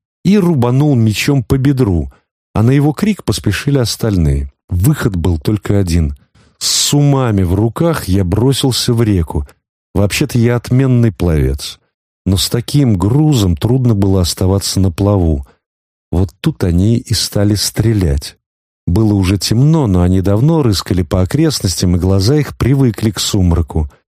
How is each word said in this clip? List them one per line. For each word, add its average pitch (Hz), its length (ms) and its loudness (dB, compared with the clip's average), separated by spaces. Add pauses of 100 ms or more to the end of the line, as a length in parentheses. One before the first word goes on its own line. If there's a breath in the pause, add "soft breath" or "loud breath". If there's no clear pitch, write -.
(240)
и 202 140 4
рубанул 143 560 2
мечом 117 480 0
по - 160 0
бедру, 117 540 0 (420 soft breath)
а 104 80 2
на 117 80 4
его 143 220 2
крик - 320 -2
поспешили 117 540 -2
остальные. 82 720 -2 (180)
Выход 101 480 0
был 82 220 -2
только 104 400 -2
один. 82 360 0 (440 soft breath)
С - 100 -6
сумами 135 720 0
в 90 120 0
руках 117 500 0
я 92 200 0
бросился 120 720 0
в 117 80 0
реку. 87 440 -2 (480)
Вообще-то 104 440 -2
я 120 180 2
отменный 123 560 2
пловец, 71 640 -2 (480)
но 95 100 2
с - 120 -2
таким 123 480 0
грузом 107 600 2
трудно 120 380 0
было 98 280 2
оставаться 95 580 -2
на 95 100 2
плаву. 85 560 0 (640 soft breath)
Вот 90 200 -2 (100)
тут - 240 -4
они 95 320 2
и - 180 -6
стали 104 400 -2
стрелять. 95 840 -2 (500)
Было 104 280 2
уже 95 240 0
темно, 143 480 2
но 92 160 2
они 92 180 2
давно 117 420 2
рыскали 95 400 -2
по 92 200 -2
окрестностям, 95 760 0
и - 20 0
глаза 95 380 0
их - 200 -4
привыкли 123 540 0
к - 100 -6
сумраку. 82 720 0 (260 soft breath)